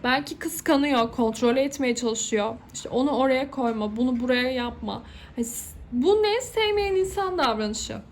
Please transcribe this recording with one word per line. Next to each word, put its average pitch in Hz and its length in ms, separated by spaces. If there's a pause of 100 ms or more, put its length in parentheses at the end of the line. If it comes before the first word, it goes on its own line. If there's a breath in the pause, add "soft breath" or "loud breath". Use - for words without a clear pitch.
Belki 269 360
kıskanıyor, 277 720
kontrol 233 460
etmeye 269 380
çalışıyor. 226 600 (180)
İşte - 160
onu 262 220
oraya 262 400
koyma, 220 460
bunu 247 220
buraya 247 320
yapma. 240 520 (320 loud breath)
Hani 233 100
s-, - 300 (160)
bu 349 320
ne? 427 180
Sevmeyen 415 540
insan 381 420
davranışı. 214 600 (140)